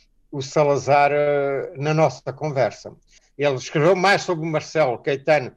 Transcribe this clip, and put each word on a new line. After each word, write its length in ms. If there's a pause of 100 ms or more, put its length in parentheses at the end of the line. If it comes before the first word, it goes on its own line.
(320)
o 100
Salazar, 720
ah, 640
na 180
nossa 380
conversa. 640 (420)
Ele 200
escreveu 400
mais 260
sobre 240
o 60
Marcelo 480
Caetano, 580